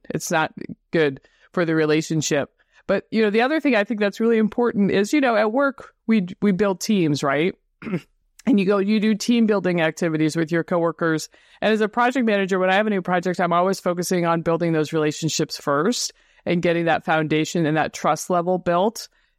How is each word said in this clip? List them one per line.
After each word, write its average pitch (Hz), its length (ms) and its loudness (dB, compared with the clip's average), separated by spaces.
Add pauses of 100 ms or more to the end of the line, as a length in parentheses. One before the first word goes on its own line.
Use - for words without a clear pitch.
it's - 220 -8
not 160 220 -2 (380)
good 147 280 2 (320)
for 180 140 -2
the 160 100 0
relationship. 156 760 0 (380)
But, 196 240 -2
you 214 100 2
know, 214 80 2
the 220 120 2
other 294 180 0
thing 269 160 2
I 208 80 2
think 208 160 -4
that's 202 220 -2
really 226 160 2
important 214 540 0
is, 202 200 0
you 302 80 2
know, 247 160 2
at 214 160 2
work, 269 420 -2 (140)
we, 220 200 2 (140)
we 208 120 4
build 190 260 0
teams, 165 420 0
right? 147 340 0 (260)
<clears throat> 220 100 -10 (560)
And 208 120 4
you 190 80 2
go, 202 100 2
you 208 220 2
do 214 160 2
team 233 320 2
building 180 340 0
activities 156 540 0
with 165 160 -2
your 165 120 0
coworkers. 165 680 -2 (320)
And 214 120 2
as 214 80 0
a 214 80 2
project 247 380 0
manager, 196 320 0
when 185 100 2
I 185 60 2
have 214 100 2
a 214 60 -2
new 196 100 -2
project, 180 380 -2
I'm 175 120 0
always 180 280 2
focusing 180 480 -2
on 165 160 0
building 170 280 0
those 156 220 0
relationships 156 640 -2
first 151 540 -2 (320)
and 175 160 0
getting 170 240 0
that 160 180 0
foundation 160 600 0
and 151 100 0
that 151 160 0
trust - 380 -2
level 175 300 0
built. 180 500 -2 (300)